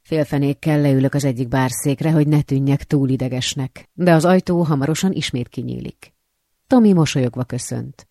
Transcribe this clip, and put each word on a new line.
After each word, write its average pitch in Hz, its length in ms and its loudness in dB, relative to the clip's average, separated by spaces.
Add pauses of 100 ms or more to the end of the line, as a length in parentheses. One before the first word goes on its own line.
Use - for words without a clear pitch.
Félfenékkel 147 800 -2
leülök 135 320 2
az 143 100 -2
egyik 127 240 -2
bárszékre, 131 640 -2
hogy 151 160 2
ne 151 140 2
tűnjek 135 420 0
túl 135 260 0
idegesnek, 127 840 -6
de 175 200 4
az 160 120 4
ajtó 180 360 2
hamarosan 151 500 0
ismét 127 360 -6
kinyílik. 123 680 -12 (540)
Tommy 226 260 4
mosolyogva 131 500 0
köszönt. 123 680 -10